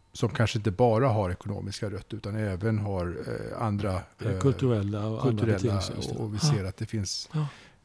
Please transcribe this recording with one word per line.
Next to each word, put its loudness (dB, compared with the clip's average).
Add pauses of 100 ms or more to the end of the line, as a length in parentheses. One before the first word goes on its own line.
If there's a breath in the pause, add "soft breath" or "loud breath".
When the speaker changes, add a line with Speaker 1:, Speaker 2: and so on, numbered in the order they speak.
(120)
Speaker 1:
som 0
kanske 2
inte 0
bara 6
har 2
ekonomiska -6
rötter -10
utan -6
även 0
har, 0 (200)
eh, -6
andra, 0 (180)
Speaker 2:
Eh, -2
Speaker 1:
eh, 0
Speaker 2:
kulturella 2
och -2
andra -6
Speaker 1:
kulturella 2
Speaker 2:
betingelser, 0
just -6
det. -4
Speaker 1:
och, -4
och -4
vi -2
Speaker 2:
Ja. 6
Speaker 1:
ser 0
att -6
det -6
finns -4
Speaker 2:
Ja. -2 (380 loud breath)